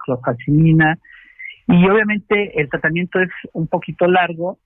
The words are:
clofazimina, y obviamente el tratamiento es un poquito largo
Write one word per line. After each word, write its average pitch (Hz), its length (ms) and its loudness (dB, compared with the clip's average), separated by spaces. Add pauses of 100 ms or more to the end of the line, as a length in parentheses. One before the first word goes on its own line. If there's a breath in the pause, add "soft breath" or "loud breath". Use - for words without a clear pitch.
clofazimina, 151 920 2 (720 loud breath)
y 175 200 6
obviamente 208 720 0
el 143 80 -4
tratamiento 170 520 -2
es 180 100 0 (220)
un 165 160 -4
poquito 175 400 -2
largo 175 580 0